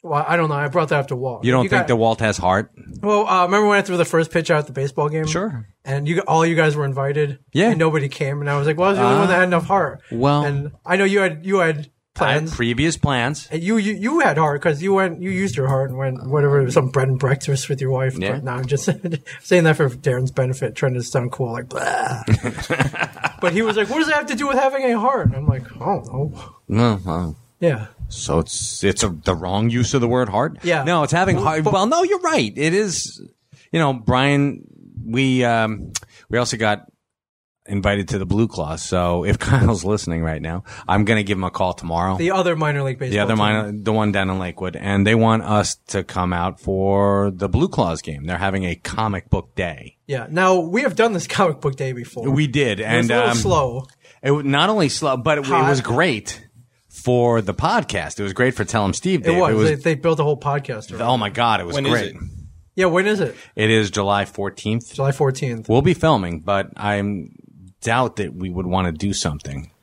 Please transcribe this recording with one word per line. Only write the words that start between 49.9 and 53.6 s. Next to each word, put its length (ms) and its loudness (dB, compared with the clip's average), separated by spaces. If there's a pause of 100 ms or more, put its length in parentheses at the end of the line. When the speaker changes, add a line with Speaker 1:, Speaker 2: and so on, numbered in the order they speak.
Speaker 1:
Yeah. 240 -8
Now, 300 4
we 240 0
have 120 0
done 180 2
this 140 -4
<laughs> 120 -4
comic 220 2
book 140 -2
day 180 -6
before. 360 -6
Speaker 2:
We 160 2
did. 340 0
Speaker 1:
It 40 -4
was 100 -2
Speaker 2:
And, 180 2
Speaker 1:
a 40 4
little 160 4
Speaker 2:
um, 60 2
Speaker 1:
slow. 500 0 (340)